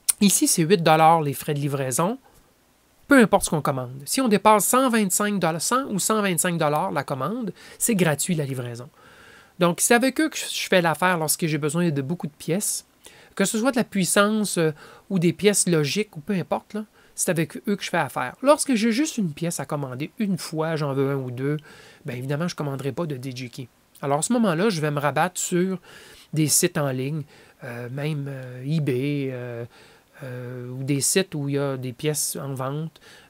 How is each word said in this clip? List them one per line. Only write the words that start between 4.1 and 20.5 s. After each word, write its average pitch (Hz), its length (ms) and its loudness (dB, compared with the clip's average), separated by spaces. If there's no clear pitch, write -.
on 262 80 2
dépasse 208 380 6
cent 262 240 4
vingt-cinq 208 500 0
dollars, 165 220 0
cent 262 240 0
ou 208 120 -4
cent 214 240 0
vingt-cinq 180 360 0
dollars 160 340 0
la 147 140 -2
commande, 175 480 -4
c'est - 180 0
gratuit 165 400 2
la 156 80 -2
livraison. 123 460 -8
Donc, 175 200 2
c'est - 140 4
avec 254 260 4
eux 311 80 4
que - 100 -10
je - 300 -6
fais 185 140 4
l'affaire 170 360 2
lorsque 156 280 -2
j'ai 156 120 0
besoin 156 320 0
de 143 120 0
beaucoup 139 260 -4
de - 100 -14
pièces. - 480 -4
Que 196 100 0
ce 220 120 0
soit 247 140 2
de 247 60 -2
la 220 80 2
puissance, 202 720 2
euh, 160 140 2
ou 190 100 0
des 170 120 4
pièces 196 380 2
logiques, 160 480 0
ou - 20 -10
peu 175 140 -6
importe, 185 400 -4
là, 214 100 -6
c'est - 140 -2
avec 160 260 -2
eux 202 80 0
que - 60 -12
je - 60 -8
fais - 60 -2
affaire. 131 460 -2
Lorsque 285 320 4
j'ai 226 180 2
juste 285 260 -2
une 185 140 0
pièce 170 300 -6
à 135 40 -8
commander, 139 540 -6
une 196 180 -2
fois, 160 380 -4